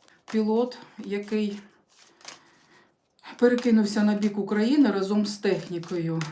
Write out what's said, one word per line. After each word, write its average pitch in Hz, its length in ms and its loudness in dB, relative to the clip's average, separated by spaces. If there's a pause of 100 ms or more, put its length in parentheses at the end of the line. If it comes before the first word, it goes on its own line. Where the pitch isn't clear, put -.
(320)
Пілот, 220 460 0 (200)
який 208 600 -4 (1800)
перекинувся 233 640 4
на 208 120 2
бік 208 240 -2
України 220 520 2
разом 196 360 0
з - 120 -6
технікою, 170 920 -2